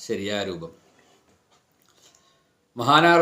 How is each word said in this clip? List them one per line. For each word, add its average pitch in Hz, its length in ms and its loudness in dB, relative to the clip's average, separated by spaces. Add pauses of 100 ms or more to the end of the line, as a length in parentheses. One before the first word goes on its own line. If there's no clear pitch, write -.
ശരിയായ 101 340 -6 (100)
രൂപം. 82 220 -14 (2000)
മഹാനായ 156 420 4